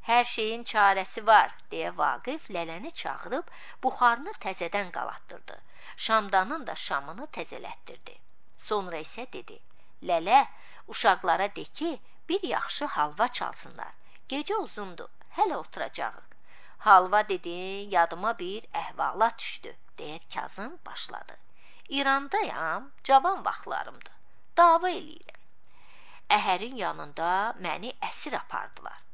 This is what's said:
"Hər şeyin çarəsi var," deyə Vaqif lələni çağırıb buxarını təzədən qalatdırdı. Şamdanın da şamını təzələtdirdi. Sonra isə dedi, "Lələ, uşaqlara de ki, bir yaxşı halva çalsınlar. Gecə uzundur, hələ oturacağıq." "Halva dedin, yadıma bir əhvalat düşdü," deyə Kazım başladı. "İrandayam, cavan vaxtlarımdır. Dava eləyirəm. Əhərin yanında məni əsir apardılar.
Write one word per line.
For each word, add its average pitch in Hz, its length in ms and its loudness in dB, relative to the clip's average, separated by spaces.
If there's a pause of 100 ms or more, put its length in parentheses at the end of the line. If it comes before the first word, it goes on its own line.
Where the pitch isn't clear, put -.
"Hər 240 180 8
şeyin 226 400 -2
çarəsi 202 600 4
var," 208 240 10 (200)
deyə 170 260 -2
Vaqif 160 540 0
lələni 175 420 -6
çağırıb 170 540 -4 (360)
buxarını 254 480 4
təzədən 190 600 -4
qalatdırdı. - 720 -8 (360)
Şamdanın 214 680 2
da 143 80 -6
şamını 156 500 -4
təzələtdirdi. - 920 -10 (420)
Sonra 185 440 -2
isə 226 320 -8
dedi, - 280 -10 (420)
"Lələ, 185 440 6 (420)
uşaqlara 185 680 4
de 156 80 -6
ki, 311 360 -4 (280)
bir 392 140 2
yaxşı - 420 -2
halva 156 440 2
çalsınlar. - 640 -6 (360)
Gecə 294 280 -2
uzundur, 202 520 -6 (280)
hələ 359 180 4
oturacağıq." 143 720 -4 (520)
"Halva 202 500 8
dedin, 190 640 -4
yadıma 185 480 2
bir 190 240 -6
əhvalat 165 760 0
düşdü," - 380 -8 (220)
deyə 156 220 -8 (140)
Kazım 226 520 -8
başladı. - 500 -8 (520)
"İrandayam, 269 1000 0 (140)
cavan 277 400 6
vaxtlarımdır. - 680 -4 (440)
Dava 339 340 8
eləyirəm. - 520 -8 (880)
Əhərin 208 440 2
yanında 170 840 -2
məni 180 380 -4
əsir - 380 -6
apardılar. - 640 -8 (160)